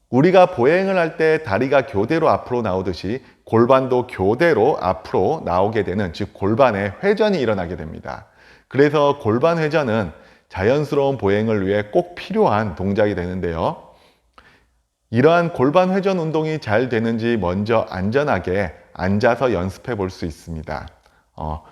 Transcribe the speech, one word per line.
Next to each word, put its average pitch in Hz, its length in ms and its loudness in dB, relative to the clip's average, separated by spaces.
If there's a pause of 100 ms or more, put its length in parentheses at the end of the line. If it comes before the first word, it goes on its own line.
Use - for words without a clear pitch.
(100)
우리가 175 360 6
보행을 180 500 2
할 165 200 -2
때 156 260 0
다리가 131 440 0
교대로 139 420 0
앞으로 120 340 0
나오듯이 95 600 -4 (220)
골반도 123 640 4
교대로 120 760 2
앞으로 101 640 -2
나오게 98 400 0
되는, 92 280 -4
즉 - 200 -8
골반의 104 720 0
회전이 202 380 0
일어나게 95 360 -2
됩니다. 78 500 -14 (420)
그래서 143 500 2
골반 139 400 0
회전은 131 540 0 (360)
자연스러운 139 680 0
보행을 101 480 0
위해 104 240 0
꼭 - 240 -2
필요한 113 640 -2
동작이 101 380 0
되는데요. 90 680 -4 (1300)
이러한 160 420 4
골반 185 400 2
회전 190 260 0
운동이 156 420 -4
잘 117 280 0
되는지 117 480 0
먼저 101 540 0
안전하게 101 800 -2 (200)
앉아서 117 600 0
연습해 95 440 -4
볼 92 140 -4
수 - 140 -12
있습니다. 80 600 -10 (500)
어, 78 360 -8